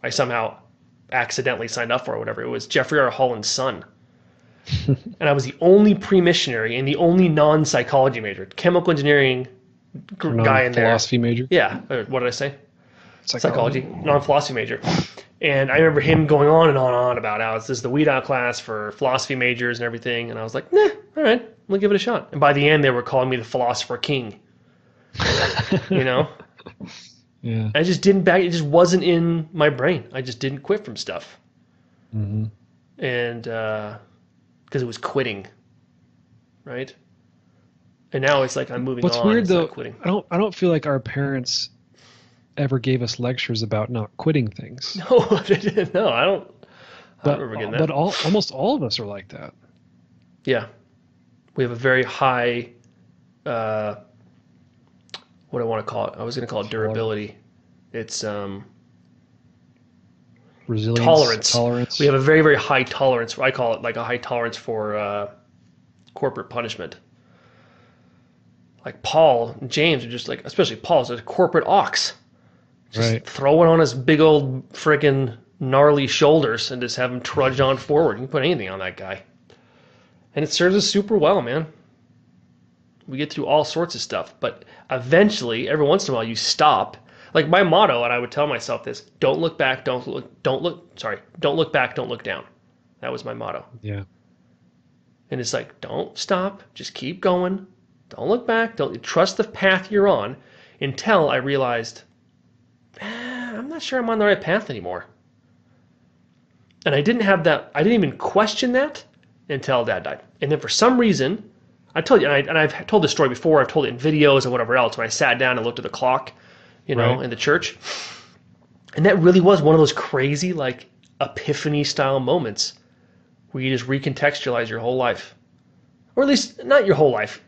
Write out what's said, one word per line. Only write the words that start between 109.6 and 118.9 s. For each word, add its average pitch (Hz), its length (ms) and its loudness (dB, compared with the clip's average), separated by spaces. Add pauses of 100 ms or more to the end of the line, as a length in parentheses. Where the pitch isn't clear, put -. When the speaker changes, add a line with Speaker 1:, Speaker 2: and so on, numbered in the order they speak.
Speaker 1:
Dad 95 180 -2
died. 71 180 -8 (200)
And 139 100 -2
then 147 100 0
for 120 80 -10
some 247 300 4
reason, 190 440 2 (520)
I 160 60 -2
told 190 220 4
you, 143 60 2
and, 147 80 2
I, 139 140 0
and 165 80 0
I've - 280 0
told 208 180 4
this 135 60 2
story 147 180 2
before, 147 320 2
I've 127 80 2
told 151 160 0
it 113 40 -2
in 120 100 -8
videos 143 460 4
and 123 80 -2
whatever 120 240 0
else, 120 200 2
when 117 100 -4
I 110 40 -6
sat 123 280 2
down 127 200 0
and 113 80 -4
looked 120 120 -6
at 127 40 -10
the - 80 -8
clock, 131 420 -2 (540)
you 143 80 -4
know, 123 220 2
Speaker 2:
Right. 131 80 -6
Speaker 1:
in 123 60 -6
the 117 60 -8
church. - 400 -2 (1200)